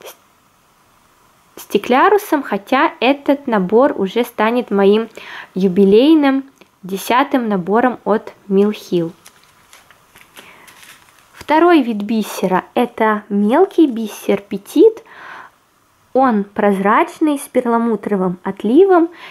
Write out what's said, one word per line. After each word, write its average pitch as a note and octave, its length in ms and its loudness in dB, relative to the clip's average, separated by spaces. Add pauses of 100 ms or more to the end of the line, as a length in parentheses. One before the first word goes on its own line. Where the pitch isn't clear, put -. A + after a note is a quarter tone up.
(1600)
с-, - 40 -20
стеклярусом, D#4 800 0
хотя C4+ 600 -4
этот C#4 460 -2
набор A3+ 500 2
уже G3 260 -4
станет A#3 480 -4
моим G3+ 380 2 (440)
юбилейным A#3+ 920 2 (380)
десятым A#3 640 -2
набором G#3 560 -2
от G#3+ 280 -2 (140)
Mill G3+ 240 2
Hill. E3+ 400 -6 (2250)
Второй D#4+ 480 2
вид A3+ 160 -4
бисера — G3+ 640 -4 (120)
это A3 540 -2
мелкий C#4+ 580 2
бисер G#3+ 540 -6
петит. D4+ 600 0 (1120)
Он A#3+ 300 2
прозрачный, G#3+ 960 0
с - 80 -16
перламутровым G#3+ 960 -2
отливом, E4 680 2 (220)